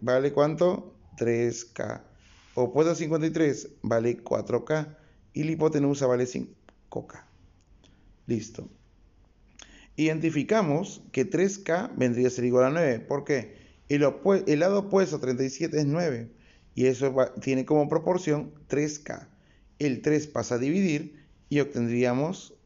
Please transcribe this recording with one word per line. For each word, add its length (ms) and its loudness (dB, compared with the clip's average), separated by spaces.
vale 320 2
¿cuánto? 640 0
Tres 480 0
K. 420 -10
Opuesto 420 2
cincuenta 320 -2
y 20 0
tres 380 -2
vale 380 0
cuatro 460 2
K. 340 -2
Y 120 -2
la 80 0
hipotenusa 560 2
vale 180 2
cinco 800 -12
K. 180 -20
Listo. 420 -6
Identificamos 1160 0
que 120 0
tres 360 0
K 360 -2
vendría 300 2
a 40 2
ser 140 -4
igual 200 4
a 60 2
nueve. 280 0
¿Por 240 -4
qué? 340 -4
El 140 2
opue-, 460 2
el 100 4
lado 220 2
opuesto 360 0
a 40 -8
treinta 240 -2
y 40 -2
siete 300 -4
es 80 0
nueve. 460 -2
Y 120 2
eso 280 0
va, 200 2
tiene 300 -2
como 240 2
proporción 640 -2
tres 320 -2
K. 300 -14
El 240 -2
tres 240 2
pasa 300 -4
a 20 -2
dividir 680 -2
y 120 2
obtendríamos 960 -2